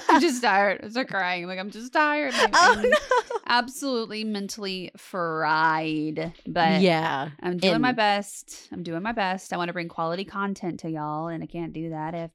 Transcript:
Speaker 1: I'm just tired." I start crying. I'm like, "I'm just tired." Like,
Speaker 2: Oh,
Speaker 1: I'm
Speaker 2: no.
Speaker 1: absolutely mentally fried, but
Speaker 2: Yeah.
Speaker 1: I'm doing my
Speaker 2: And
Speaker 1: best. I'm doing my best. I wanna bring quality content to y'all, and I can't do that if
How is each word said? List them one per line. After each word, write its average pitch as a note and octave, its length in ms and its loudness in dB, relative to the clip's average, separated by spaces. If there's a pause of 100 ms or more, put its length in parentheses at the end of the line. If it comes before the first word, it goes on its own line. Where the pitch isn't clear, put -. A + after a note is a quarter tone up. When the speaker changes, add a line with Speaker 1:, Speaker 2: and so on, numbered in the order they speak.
Speaker 1:
I'm D#4+ 120 8
just B3+ 200 2
tired." G3+ 440 4
I G#3+ 60 -12
start B3 180 -4
crying. F3+ 340 -2
I'm F3 60 -6
like, F#3 100 -6
"I'm G3 140 -8
just A#3 200 -12
tired." D4 420 2
Like, B4 200 4
Speaker 2:
Oh, F4+ 240 8
Speaker 1:
I'm B4 100 2
Speaker 2:
no. D5 80 6 (520)
Speaker 1:
absolutely A#3 720 -2
mentally G3 760 -6
fried, D#3+ 1400 0 (140)
but F3 360 2
Speaker 2:
Yeah. D#3+ 480 2 (120)
Speaker 1:
I'm F3+ 140 -2
doing F3 240 4
my B3 80 4
Speaker 2:
And B3 80 0
Speaker 1:
best. - 720 -2
I'm F3 140 -10
doing E3+ 180 -6
my A3 100 -4
best. F#3+ 400 -2
I F3+ 40 -4
wanna F3 160 -4
bring E3+ 160 -6
quality E3+ 360 -4
content G3 560 -6
to E3 100 -6
y'all, D3+ 360 -4
and E3 160 -6
I D#3 40 -8
can't E3 260 -8
do D#3+ 180 -8
that D#3 240 -6
if E3 200 -8